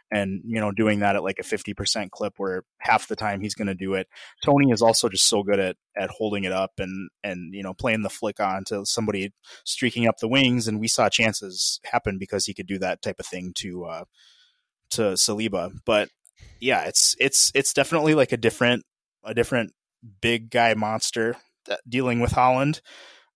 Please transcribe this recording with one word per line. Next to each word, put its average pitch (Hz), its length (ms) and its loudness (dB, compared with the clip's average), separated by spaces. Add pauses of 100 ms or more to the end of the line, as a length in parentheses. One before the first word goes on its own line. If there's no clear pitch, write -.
(120)
and, 98 340 -2
you 113 140 -4
know, 104 120 -2
doing 104 280 2
that 101 160 4
at, 90 80 -2
like, 95 160 -4
a 92 40 -8
fifty 101 300 -6
percent 98 380 -4
clip 104 260 -6
where 92 260 -4 (140)
half - 300 2
the 107 80 -4
time 101 260 -4
he's 104 140 -6
gonna 101 180 -4
do 95 220 -4
it. 95 120 -2 (360)
Tony 143 280 4
is 113 120 2
also 113 260 4
just 95 180 0
so 104 140 2
good 98 180 2
at, 92 160 0 (220)
at 95 140 -4
holding 104 320 -4
it 92 80 -2
up 95 260 -2
and, 95 320 -8 (140)
and, 90 300 -8
you 98 100 -12
know, 95 100 -8
playing 110 300 -2
the 98 60 -2
flick - 300 -6
on 98 260 -2
to 101 200 -6
somebody 101 480 -2 (320)
streaking 117 420 0
up 113 120 0
the 113 100 -2
wings, 123 380 2
and 107 120 -2
we 113 80 -4
saw 113 220 2
chances 101 760 -2
happen 101 360 -2
because 98 260 -4
he 101 80 -6
could 92 140 -14
do 98 100 -4
that 92 240 -4
type - 180 -6
of 90 60 -10
thing 92 300 -10
to, 90 300 -10
uh, 82 180 -12 (880)
to 120 100 -2 (120)
Saliba. 98 580 -2 (120)
But 107 260 2 (520)
yeah, 120 220 2
it's, - 360 2
it's, - 360 2
it's 139 180 2
definitely, 156 400 4
like, 147 180 4
a 120 60 0
different, 120 480 2 (380)
a 110 100 -8
different 113 400 0 (480)
big 117 300 0
guy 117 240 4
monster 110 640 -2 (280)
that, - 240 -6
dealing 123 300 0
with 117 140 2
Haaland. 131 480 4 (540)